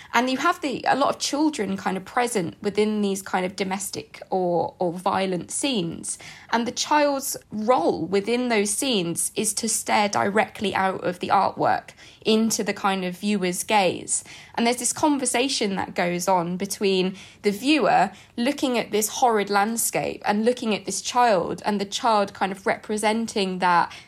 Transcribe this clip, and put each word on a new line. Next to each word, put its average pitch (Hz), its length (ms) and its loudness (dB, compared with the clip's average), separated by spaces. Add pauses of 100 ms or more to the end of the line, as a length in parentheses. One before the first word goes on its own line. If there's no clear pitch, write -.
(140)
And 254 160 4
you 262 80 0
have 349 240 2
the, 269 260 -4
a - 80 6
lot 269 140 2
of - 100 -2
children 277 560 0
kind 190 220 -4
of 185 80 -10
present 226 560 -2
within 214 400 0
these 196 220 -2
kind 185 240 -2
of 190 80 -8
domestic 202 760 -6
or, 180 480 0
or 175 160 -2
violent 190 560 -2
scenes. 202 680 -4 (320)
And 233 160 0
the 247 40 -6
child's 285 640 0 (140)
role 214 540 0
within 208 440 0
those 208 220 2
scenes 185 640 -2
is 220 180 0
to - 160 -4
stare 220 400 0
directly 202 640 0
out 190 300 0
of 175 160 -4
the 185 80 -6
artwork 147 640 2 (340)
into 220 380 2
the 196 100 -2
kind 190 320 -2
of 180 120 -6
viewer's 190 460 0
gaze. - 600 0 (320)
And 233 100 2
there's 240 120 2
this 247 140 -2
conversation 262 840 0
that - 200 -6
goes 175 320 0
on 180 300 2
between 190 580 0 (280)
the 208 80 2
viewer 208 600 4 (240)
looking 262 420 0
at - 140 -4
this 208 160 0
horrid 214 420 2
landscape 202 760 0
and 208 180 2
looking 226 320 0
at - 100 -6
this - 160 -4
child, 220 640 2
and 202 140 0
the 202 60 -4
child 202 480 0
kind 196 180 -2
of 190 160 -8
representing 214 920 -2
that 180 340 4 (140)